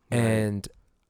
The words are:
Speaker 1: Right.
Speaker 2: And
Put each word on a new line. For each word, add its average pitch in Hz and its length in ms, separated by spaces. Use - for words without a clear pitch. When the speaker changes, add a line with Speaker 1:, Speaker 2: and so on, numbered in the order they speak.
Speaker 1:
Right. 120 80
Speaker 2:
And 107 480